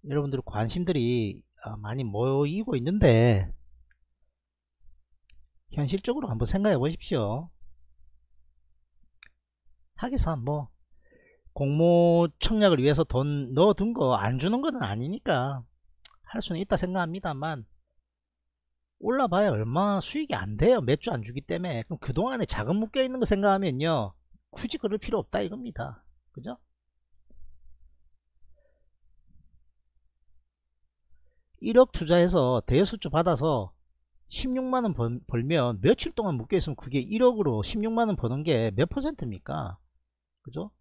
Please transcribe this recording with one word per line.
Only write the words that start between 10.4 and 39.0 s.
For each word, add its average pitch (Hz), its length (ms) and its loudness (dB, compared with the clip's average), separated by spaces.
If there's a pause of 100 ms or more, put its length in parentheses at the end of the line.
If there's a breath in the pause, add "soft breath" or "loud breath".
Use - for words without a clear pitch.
공모 170 760 4 (120)
청약을 208 400 4
위해서 147 240 4
돈 139 500 -2
넣어둔 202 400 2
거 131 220 2
안 110 240 0
주는 214 220 0
건 269 200 -4
아니니까 131 800 -4 (600)
할 - 180 -10
수는 170 200 -6
있다 196 160 -2
생각합니다만 165 880 -4 (1300)
올라봐야 208 520 2
얼마 160 500 0
수익이 302 340 -6
안 104 220 -6
돼요. 233 240 6
몇 131 200 0
주 - 100 -4
안 113 120 -4
주기 120 180 -10
때문에. 170 420 -4
그럼 - 160 -10
그동안에 226 460 -2
자금 123 320 -2
묶여 226 240 -2
있는 254 180 -2
거 226 60 0
생각하면요. 165 880 0 (360)
굳이 - 280 -8
그럴 208 200 -4
필요 - 220 -2
없다 - 220 -4
이겁니다. 180 640 -8 (280)
그죠? 226 260 -12 (4000)
일억 233 320 6
투자해서 165 720 4
대여수주 175 440 2
받아서 147 640 0 (560)
십육만 254 540 -2
원 196 100 0
번-, 117 340 -2
벌면 120 540 0
며칠 233 300 2
동안 202 240 -2
묶여 120 220 -2
있으면 151 180 -2
그게 131 240 -4
일억으로 185 640 2
십육만 226 440 -2
원 196 100 0
버는 127 260 -4
게 117 280 0
몇 123 180 0
퍼센트입니까? 151 880 -6 (640)